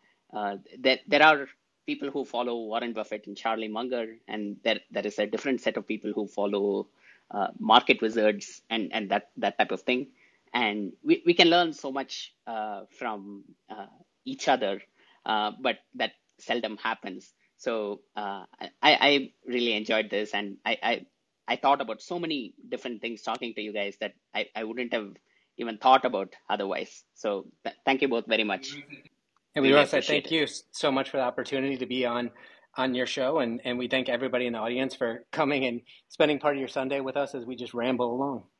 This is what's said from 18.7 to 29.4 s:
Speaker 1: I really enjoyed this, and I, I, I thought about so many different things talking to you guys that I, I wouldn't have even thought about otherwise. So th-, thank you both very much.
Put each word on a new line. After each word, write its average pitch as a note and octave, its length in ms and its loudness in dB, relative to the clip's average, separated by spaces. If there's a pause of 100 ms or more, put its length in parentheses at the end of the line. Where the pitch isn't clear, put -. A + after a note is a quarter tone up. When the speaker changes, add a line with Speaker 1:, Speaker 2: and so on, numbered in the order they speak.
Speaker 1:
I - 480 6 (140)
really A#2+ 260 0
enjoyed G#2+ 380 0
this, G#2 240 -2
and G2+ 320 -4
I, A2+ 180 0
I, A2+ 220 0 (420)
I A#2 80 -2
thought C#3 240 2
about A#2 220 -8
so F3 180 -8
many D3+ 340 -4 (140)
different A#2+ 320 -8
things A#2 220 -8
talking A#2 320 -6
to G#2+ 80 -8
you G#2+ 100 -8
guys G2+ 300 -4
that G#2 120 -4 (220)
I, G#2+ 180 -4
I A2+ 120 -6
wouldn't A#2 280 -6
have G#2 200 -4 (440)
even A#2 200 -6
thought C3 280 6
about G2 280 -2 (160)
otherwise. G2 540 -4 (120)
So G2+ 320 -4 (160)
th-, - 120 -8 (100)
thank C3+ 160 2
you C#3 80 2
both A#2 180 -2
very A2 160 4
much. G#2 300 -4 (840)